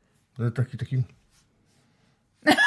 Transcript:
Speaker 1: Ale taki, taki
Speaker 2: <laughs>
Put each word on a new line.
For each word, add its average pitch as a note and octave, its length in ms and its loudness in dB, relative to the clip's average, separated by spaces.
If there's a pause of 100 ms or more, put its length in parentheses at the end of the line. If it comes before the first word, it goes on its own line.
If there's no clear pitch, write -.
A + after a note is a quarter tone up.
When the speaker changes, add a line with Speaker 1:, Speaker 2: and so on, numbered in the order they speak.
(400)
Speaker 1:
Ale A#2+ 120 0
taki, A#2+ 260 -4
taki B2+ 260 -2 (1400)
Speaker 2:
<laughs> - 100 6 (120)